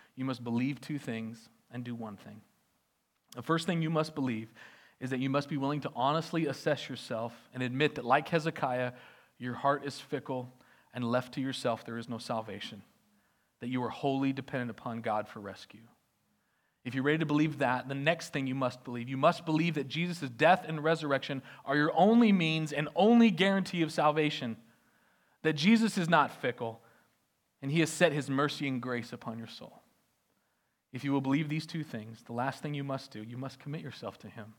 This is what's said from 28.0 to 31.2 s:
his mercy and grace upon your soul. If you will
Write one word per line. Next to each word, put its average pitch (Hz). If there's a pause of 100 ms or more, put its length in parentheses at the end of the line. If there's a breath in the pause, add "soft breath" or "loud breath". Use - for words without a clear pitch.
his 139
mercy 143
and 131
grace 120
upon 117
your 113
soul. - (1120)
If 127
you 139
will 139